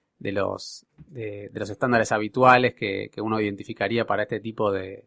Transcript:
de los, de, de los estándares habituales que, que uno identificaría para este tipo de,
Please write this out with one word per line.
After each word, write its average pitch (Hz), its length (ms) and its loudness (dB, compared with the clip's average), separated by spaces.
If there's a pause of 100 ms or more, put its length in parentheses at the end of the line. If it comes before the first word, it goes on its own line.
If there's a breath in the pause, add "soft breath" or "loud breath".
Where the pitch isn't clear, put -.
(180)
de 104 140 -6
los, 98 540 -6 (200)
de, 107 440 -10
de - 100 -8
los 101 100 -6
estándares 117 400 2
habituales 123 640 6
que, 101 380 -6
que - 80 -10
uno 110 200 0
identificaría 104 680 -2
para 104 180 0
este 107 160 -6
tipo 107 320 -2
de, 95 340 -8